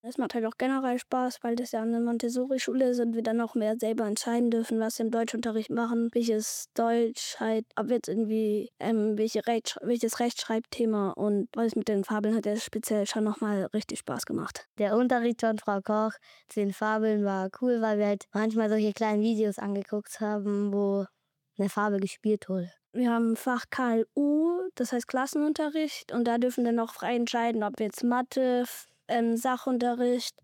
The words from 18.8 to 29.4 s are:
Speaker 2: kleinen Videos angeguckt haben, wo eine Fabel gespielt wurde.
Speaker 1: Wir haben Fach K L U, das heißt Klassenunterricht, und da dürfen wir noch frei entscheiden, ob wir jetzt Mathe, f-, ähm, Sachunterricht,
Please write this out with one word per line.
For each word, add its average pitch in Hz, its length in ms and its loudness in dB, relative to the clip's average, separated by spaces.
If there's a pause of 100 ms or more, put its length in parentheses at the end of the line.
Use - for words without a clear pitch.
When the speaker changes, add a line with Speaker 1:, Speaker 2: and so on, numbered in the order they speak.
Speaker 2:
kleinen 214 300 2
Videos 214 360 2
angeguckt 202 640 -4
haben, 208 540 0
wo 202 320 2 (520)
eine 196 120 2
Fabel 208 320 0
gespielt 202 480 -2
wurde. 180 200 -2 (220)
Speaker 1:
Wir 240 180 2
haben 233 280 2
Fach 247 320 -2
K 240 260 0
L 226 120 2 (100)
U, 311 460 2 (120)
das 247 160 -2
heißt 240 160 -2
Klassenunterricht, 302 1040 -2
und 240 160 2
da 233 120 2
dürfen 247 260 2
wir 233 80 4
noch 226 200 0
frei - 220 -2
entscheiden, 233 480 0
ob 208 160 -4
wir 220 60 0
jetzt - 180 -6
Mathe, 247 600 2
f-, - 240 -10 (200)
ähm, 233 300 2
Sachunterricht, 247 1080 0